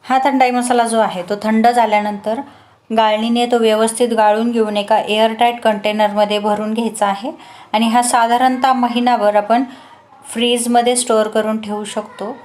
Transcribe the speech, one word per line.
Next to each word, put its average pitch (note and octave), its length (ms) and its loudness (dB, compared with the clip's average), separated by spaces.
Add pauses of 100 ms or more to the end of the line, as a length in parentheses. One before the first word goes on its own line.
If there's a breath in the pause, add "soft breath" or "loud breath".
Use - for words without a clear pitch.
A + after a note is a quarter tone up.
हा C4 200 0
थंडाई C4 260 2
मसाला B3 320 0
जो A3+ 160 0
आहे F#3 300 -2
तो G#3 140 -2
थंड A3 240 2
झाल्यानंतर G#3+ 720 0 (480 loud breath)
गाळणीने A3+ 560 0
तो A#3+ 140 0
व्यवस्थित A3+ 500 2
गाळून A3 420 4
घेऊन G#3+ 260 0
एका G3+ 220 0
एअरटाईट A3+ 640 0
कंटेनरमध्ये G#3 800 0
भरून G#3+ 340 -2
घ्यायचा A3 340 -2
आहे G3+ 240 -6 (420 loud breath)
आणि A3+ 140 0
हा A#3+ 160 2
साधारणतः B3 720 2
महिनाभर A#3+ 600 0
आपण A3+ 280 2 (640 loud breath)
फ्रीजमध्ये A#3+ 680 0
स्टोअर A3 320 0
करून A3 340 -2
ठेवू G#3 240 -8
शकतो. G#3+ 600 -10